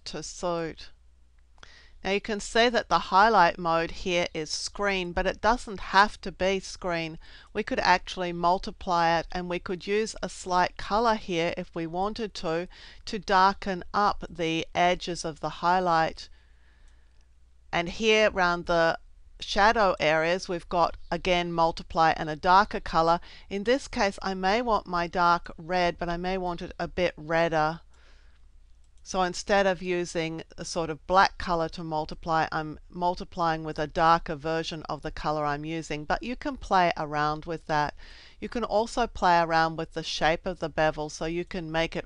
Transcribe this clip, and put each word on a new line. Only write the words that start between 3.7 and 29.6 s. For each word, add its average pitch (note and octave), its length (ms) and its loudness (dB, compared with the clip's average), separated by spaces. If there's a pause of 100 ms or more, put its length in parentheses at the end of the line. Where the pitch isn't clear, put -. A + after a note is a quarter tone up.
here F3 420 -2
is D#3 160 -6
screen, F#3+ 640 -4
but F#3 160 -2
it - 120 -2
doesn't G#3+ 400 0
have G3+ 420 4
to F#3+ 100 -8
be F#3+ 280 0
screen. E3 600 -6 (340)
We G#3+ 80 -4
could - 160 -4
actually F3+ 560 2
multiply E3+ 840 0
it, - 120 -4
and F3+ 160 -6
we F3 120 -4
could F#3 260 -8
use G#3+ 380 -2
a F#3+ 40 -4
slight F3+ 500 0
color A3 360 2
here F3 440 -2
if - 180 -10
we E3 100 -4
wanted G3 480 -4
to, E3+ 340 -4 (380)
to A3 140 -6
darken F#3+ 640 2 (100)
up G3+ 340 0
the D#3+ 460 -2
edges F3 500 0
of D#3+ 180 -8
the D3+ 80 -4
highlight. E3+ 800 2 (1400)
And E3+ 160 -2
here G#3+ 460 4
around F3 320 0
the E3 320 2 (420)
shadow G#3 600 4
areas, D#3+ 500 2
we've E3+ 200 -6
got, F3 280 2 (140)
again, F3 420 0
multiply E3 640 2
and D#3+ 140 -4
a D#3 40 -6
darker F#3+ 440 4
color. E3 400 2 (280)
In G3 180 -6
this B3+ 220 2
case, G3+ 360 0
I F#3+ 100 -4
may F#3+ 300 0
want A3 240 0
my F3 180 -2
dark F3 500 2
red, F3 440 0
but F3 100 -4
I E3+ 80 -2
may F3+ 220 -2
want F3+ 240 -6
it - 160 -12
a F3 80 -4
bit F3 280 0
redder. D#3+ 640 0 (1200)
So F#3 200 -2
instead G3 420 2